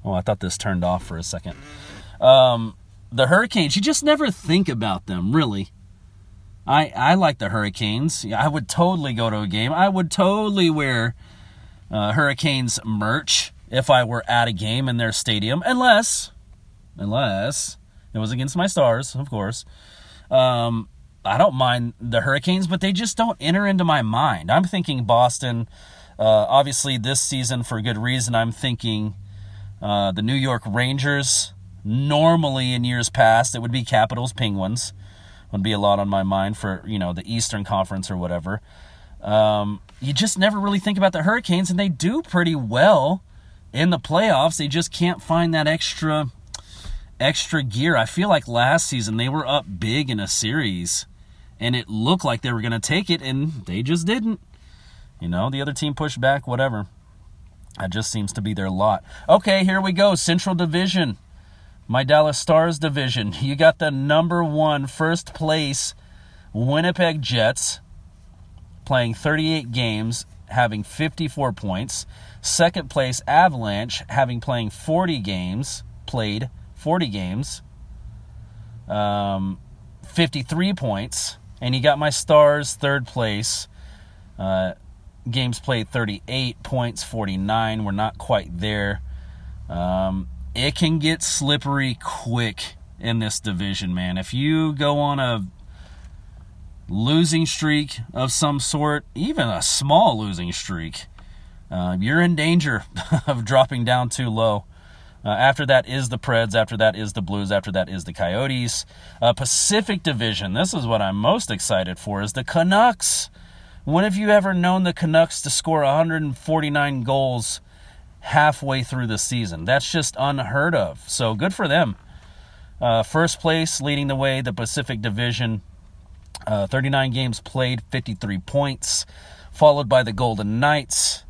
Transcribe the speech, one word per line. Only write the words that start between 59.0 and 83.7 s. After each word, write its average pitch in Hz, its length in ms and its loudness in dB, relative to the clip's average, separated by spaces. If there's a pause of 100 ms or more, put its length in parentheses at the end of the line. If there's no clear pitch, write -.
Okay, 190 340 6
here 190 160 2
we 190 140 0
go. 196 220 4
Central 175 400 0
Division. 170 600 0 (720)
My 127 160 0
Dallas 151 360 4
Stars 160 400 4
division. 131 600 -2
You 135 160 -2
got 160 220 6
the 156 140 -2
number 160 520 2
one 151 440 2
first 160 480 -2
place 156 580 -2 (580)
Winnipeg 156 720 0
Jets 120 580 0 (1080)
playing 120 280 0
thirty-eight 156 580 0
games, 113 540 -2 (220)
having 110 340 0
fifty-four 147 720 -4
points. 98 540 -6 (340)
Second 170 480 0
place 127 380 -2
Avalanche, 123 800 2
having 123 320 0
playing 120 300 -2
forty 165 480 0
games, 95 640 -6 (240)
played 113 420 -4 (240)
forty 165 340 -2
games, 101 540 -6 (1300)
um, 98 720 -2 (440)
fifty-three 165 720 -2
points. 117 640 -6 (240)
And 123 140 -2
you 127 60 -2
got 143 180 4
my 151 100 2
Stars 147 640 6
third 139 320 0
place, 110 600 -4 (720)